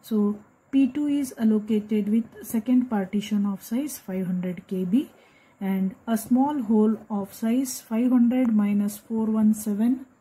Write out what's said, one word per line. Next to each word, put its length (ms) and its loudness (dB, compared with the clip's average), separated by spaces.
So 380 0
P 160 4
two 200 -2
is 300 -2
allocated 720 0
with 360 -2
second 440 0
partition 580 -2
of 160 -6
size 340 -6
five 300 -6
hundred 400 -6
K 180 -4
B 240 0
and 360 -2
a 100 0
small 460 0
hole 360 2
of 240 -6
size 480 -2
five 300 0
hundred 420 4
minus 460 2
four 260 -4
one 300 4
seven 500 -2